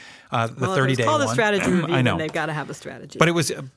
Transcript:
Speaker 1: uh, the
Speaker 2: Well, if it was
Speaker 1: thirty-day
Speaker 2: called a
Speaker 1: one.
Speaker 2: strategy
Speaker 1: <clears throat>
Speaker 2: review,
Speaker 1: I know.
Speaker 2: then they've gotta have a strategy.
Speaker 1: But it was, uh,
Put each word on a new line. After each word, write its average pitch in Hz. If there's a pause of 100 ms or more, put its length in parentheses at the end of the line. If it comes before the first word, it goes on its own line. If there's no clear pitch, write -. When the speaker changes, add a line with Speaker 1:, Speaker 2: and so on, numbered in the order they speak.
(300)
Speaker 1:
uh, 117
the 123
Speaker 2:
Well, -
if -
it -
was 190
Speaker 1:
thirty-day 131
Speaker 2:
called 294
a 269
Speaker 1:
one. 233
Speaker 2:
strategy 208
Speaker 1:
<clears throat> -
Speaker 2:
review, 170
Speaker 1:
I 131
know. 117
Speaker 2:
then 87
they've -
gotta 160
have 147
a -
strategy. 131
Speaker 1:
But 160
it 170
was, 165
uh, - (140)